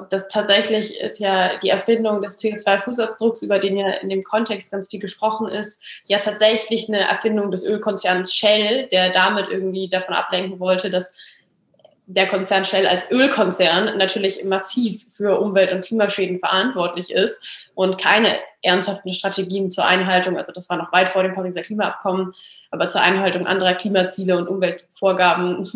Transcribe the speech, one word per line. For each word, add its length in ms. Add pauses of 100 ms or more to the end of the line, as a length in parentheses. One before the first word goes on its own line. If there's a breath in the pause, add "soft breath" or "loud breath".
(100)
das 180
tatsächlich 720
ist 180
ja 400
die 120
Erfindung 500
des 160
C 160
O 40
zwei 200
Fußabdrucks, 640
über 160
den 200
ja 120 (120)
in 80
dem 120
Kontext 480
ganz 200
viel 100
gesprochen 480
ist, 340 (240 loud breath)
ja 120
tatsächlich 720
eine 120
Erfindung 500
des 160
Ölkonzerns 680
Shell, 540
der 220
damit 380
irgendwie 400
davon 260
ablenken 460
wollte, 300
dass 260 (880 loud breath)
der 220
Konzern 400
Shell 200
als 240
Ölkonzern 840
natürlich 480
massiv 640
für 300
Umwelt- 320
und 120
Klimaschäden 540
verantwortlich 720
ist 640
und 220
keine 380 (260)
ernsthaften 540
Strategien 560
zur 160
Einhaltung, 500
also 160
das 160
war 80
noch 160
weit 160
vor 140
dem 100
Pariser 300
Klimaabkommen, 720 (380 loud breath)
aber 160
zur 120
Einhaltung 460
anderer 280
Klimaziele 640
und 120
Umweltvorgaben 1300